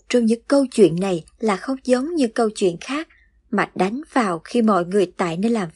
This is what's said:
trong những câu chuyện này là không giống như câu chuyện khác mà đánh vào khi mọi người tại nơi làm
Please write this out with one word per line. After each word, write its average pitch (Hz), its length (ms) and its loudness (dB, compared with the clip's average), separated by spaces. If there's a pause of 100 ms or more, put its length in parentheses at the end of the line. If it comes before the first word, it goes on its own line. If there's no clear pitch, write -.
trong 247 160 2
những 226 220 0
câu 277 240 4
chuyện 170 280 6
này 185 260 -4 (140)
là 208 180 0
không 269 260 -6
giống 262 320 0
như 269 120 0
câu 220 280 0
chuyện 175 260 0
khác 294 260 -8 (420)
mà 202 260 -2
đánh 208 260 -2 (120)
vào 190 260 0
khi - 220 -4
mọi 196 240 2
người 180 320 0
tại 170 200 -4
nơi 220 140 0
làm 202 240 -2